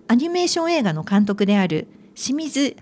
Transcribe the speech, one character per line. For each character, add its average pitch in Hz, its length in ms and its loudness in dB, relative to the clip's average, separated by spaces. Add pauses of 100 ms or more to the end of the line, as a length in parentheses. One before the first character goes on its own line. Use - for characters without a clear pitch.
ア 226 80 2
ニ 277 140 2
メ 349 160 0
ー - 20 0
シ 339 140 -2
ョ 330 60 -2
ン 349 80 0
映 285 100 0
画 175 80 0
の 156 100 -4
監 202 220 2
督 202 200 0
で 202 140 2
あ 190 80 2
る 156 220 -4 (260)
清 - 220 -4
水 285 460 -2